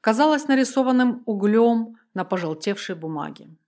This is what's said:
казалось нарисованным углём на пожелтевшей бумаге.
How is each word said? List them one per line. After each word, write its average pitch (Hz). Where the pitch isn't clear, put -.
казалось 294
нарисованным 254
углём 226
на 185
пожелтевшей 180
бумаге. 156